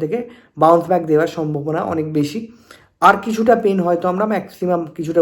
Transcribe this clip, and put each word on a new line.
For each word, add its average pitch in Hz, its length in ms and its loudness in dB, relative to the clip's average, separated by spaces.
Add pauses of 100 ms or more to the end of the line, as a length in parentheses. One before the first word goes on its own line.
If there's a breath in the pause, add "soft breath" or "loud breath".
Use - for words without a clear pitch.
থেকে 160 140 -4 (440 loud breath)
বাউন্স 165 280 4
ব্যাক 175 220 0
দেওয়ার 160 260 2
সম্ভাবনা 156 440 -4 (120)
অনেক 156 140 -4 (120)
বেশি। 147 200 -4 (680 loud breath)
আর 202 80 6 (100)
কিছুটা 226 280 2 (100)
পেন 196 220 0
হয়তো 175 280 0
আমরা 196 200 -2
ম্যাক্সিমাম 180 480 -4 (160)
কিছুটা 165 240 0